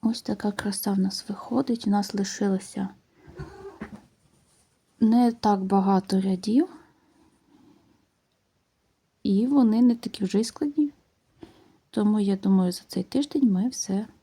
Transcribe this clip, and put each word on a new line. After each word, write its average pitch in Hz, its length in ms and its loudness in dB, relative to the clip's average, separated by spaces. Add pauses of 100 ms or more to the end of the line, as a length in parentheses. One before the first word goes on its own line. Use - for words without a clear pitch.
Ось 233 120 -6
така 208 300 -4
краса 202 400 -6
в 196 80 0
нас 190 300 -2
виходить. 233 580 -4
У - 20 -2
нас 202 240 -2
лишилося 196 760 -4 (2000)
не 233 320 4
так 208 320 0
багато 190 580 2
рядів. 208 480 0 (2500)
І 208 240 2
вони 240 340 4
не 247 140 6
такі - 280 -8
вже 196 160 0
й 220 40 0
складні. 294 480 -2 (960)
Тому, 214 300 2
я 196 160 0
думаю, 190 360 2
за - 160 -10
цей 185 160 -6
тиждень 269 480 0
ми 196 180 0
все 208 380 -4 (160)